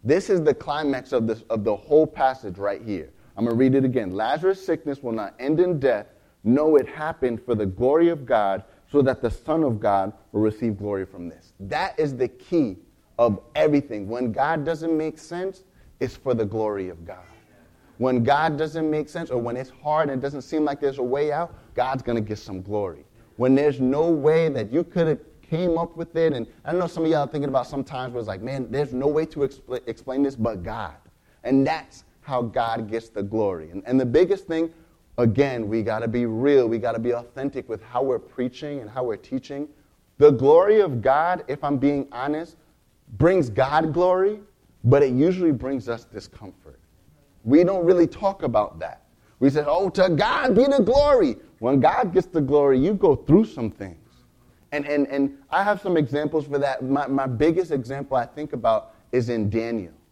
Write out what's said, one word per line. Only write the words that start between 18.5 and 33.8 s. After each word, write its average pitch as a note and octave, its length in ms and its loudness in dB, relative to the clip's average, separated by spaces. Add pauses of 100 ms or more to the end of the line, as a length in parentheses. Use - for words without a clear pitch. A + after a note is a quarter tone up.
doesn't D#3 320 -4
make D3+ 200 -4
sense, E3+ 200 -10
or B2 100 -2
when A#2 160 -6
it's C3 140 -10
hard D3+ 400 -2
and C3+ 100 -4
it - 40 -6
doesn't C#3 180 -8
seem D3+ 240 -2
like C#3+ 140 -4
there's C#3 180 -2
a B2+ 60 -4
way C#3+ 280 -2
out, E3+ 220 -4 (220)
God's B2+ 260 -2
gonna A#2 200 -2
get G#2 180 -8
some F#2 240 -12
glory. G2 420 -6 (300)
When C3 180 4
there's C#3 260 2
no C#3+ 300 0
way D#3+ 400 2
that A2+ 220 -6
you E3 120 0
could E3+ 220 -2
have D3+ 140 0 (240)
came E3 340 -2
up E3 180 -6
with E3 200 -10
it, D#3+ 180 2
and A2+ 140 -6 (180)
I D3 80 -4
know F3 140 -2
some E3 180 -6
of D#3+ 60 2
y'all D3 80 2
are C#3+ 80 -2
thinking C#3 220 -4
about B2+ 180 0
some C#3 160 -6
times B2+ 300 -10
where B2 60 -6
it's G#2+ 80 -8
like, F#2+ 140 -8
"Man, C3 300 -8
there's C3+ 220 -4
no C3 120 -4
way D#3 220 0
to D3+ 140 -8
expl-, B2+ 460 -6
explain C3 360 -4
this C3+ 120 -2
but A2 280 -4
God." G#2+ 320 -10 (480)
And C3+ 240 2
that's D#3 360 -6 (180)
how B2+ 200 -4
God A2+ 480 -4
gets A2+ 200 -8
the G#2 120 -8
glory. G2 480 -4
And, F#2+ 160 -14